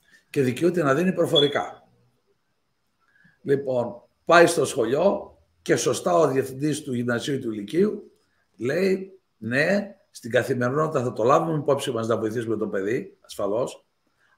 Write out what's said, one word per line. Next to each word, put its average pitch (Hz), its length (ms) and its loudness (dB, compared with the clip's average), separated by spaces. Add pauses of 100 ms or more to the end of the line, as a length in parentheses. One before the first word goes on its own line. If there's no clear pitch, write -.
(300)
και 147 120 -2
δικαιούται 160 420 0
να 139 100 2
δίνει 175 200 2
προφορικά. 143 760 0 (1500)
Λοιπόν, 131 600 -2 (240)
πάει 170 200 8
στο 160 200 2
σχολείο 139 720 -2 (240)
και 160 140 2
σωστά 151 380 0
ο 165 140 6
διευθυντής 135 560 -2
του 131 100 -6
γυμνασίου 120 400 -2
ή 131 60 -4
του 117 120 -6
λυκείου 151 600 -2 (460)
λέει, 190 640 -2 (180)
"Ναι, 151 580 0 (160)
στην - 200 -12
καθημερινότητα 127 720 0
θα 120 100 -4
το 107 100 -2
λάβουμε 160 340 2
υπόψη 135 340 -2
μας 113 160 -4
να 113 100 0
βοηθήσουμε 110 380 -4
το 104 120 -4
παιδί, 101 540 -4
ασφαλώς, 107 640 -6 (520)